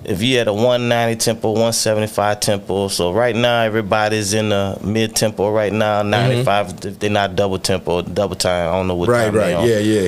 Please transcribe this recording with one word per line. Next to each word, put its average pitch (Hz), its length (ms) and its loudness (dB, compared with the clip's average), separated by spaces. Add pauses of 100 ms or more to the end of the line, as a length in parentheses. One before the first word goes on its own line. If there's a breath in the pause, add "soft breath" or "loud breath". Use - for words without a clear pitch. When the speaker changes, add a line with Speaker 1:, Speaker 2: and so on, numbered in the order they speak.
Speaker 1:
if 95 160 -4
you 127 160 2
had 117 100 0
a 104 60 2
one 120 340 2
ninety 117 300 2
tempo, 113 340 -2
one 113 220 2
seventy-five 107 640 0
tempo, 98 480 -2
so 87 240 -2
right 113 240 0
now 120 280 2
everybody's 107 720 0
in 107 160 0
the 98 320 0
mid 110 340 -2
tempo 104 360 0
right 107 220 0
now, 107 280 0
Speaker 2:
Mm-hmm. 104 80 -2
Speaker 1:
ninety-five, 104 760 0
if 98 140 -10
they're 104 100 -2
not 101 260 0
double 95 240 0
tempo, 87 420 -2
double 92 360 -2
time, 87 320 0
I - 40 0
don't 92 140 0
know 90 80 -2
what 87 140 0
Speaker 2:
Right, 120 160 2
Speaker 1:
time 104 80 0
they 110 60 2
Speaker 2:
right, 92 160 0
Speaker 1:
on. 87 120 2
Speaker 2:
yeah, 113 120 2
yeah. 107 280 2